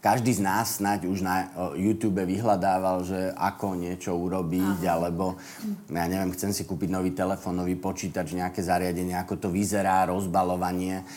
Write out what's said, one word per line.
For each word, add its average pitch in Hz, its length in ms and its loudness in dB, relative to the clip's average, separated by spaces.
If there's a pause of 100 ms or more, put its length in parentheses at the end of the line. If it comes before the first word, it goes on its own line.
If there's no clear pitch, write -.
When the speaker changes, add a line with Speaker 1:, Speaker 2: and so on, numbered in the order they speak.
Speaker 1:
Každý 117 320 4
z 101 80 2
nás 101 400 2
snáď 101 260 2
už 92 140 0
na, 92 320 0
o, 85 240 -4
YouTube 104 420 2
vyhľadával, 95 840 2
že 92 160 -2 (100)
ako 95 460 -2
niečo 90 400 -2
urobiť, 90 640 0
Speaker 2:
Áno. 87 100 0
Speaker 1:
alebo, 85 340 0 (640)
ja 85 220 -2
neviem, 92 240 0
chcem 98 180 -2
si - 140 -2
kúpiť 92 260 -4
nový 92 220 0
telefón, 92 420 -2
nový 90 220 0
počítač, 90 560 -4
nejaké 90 320 -4
zariadenie, 90 500 0
ako 90 220 -4
to 101 120 -2
vyzerá, 95 600 2
rozbalovanie, 92 960 0 (120)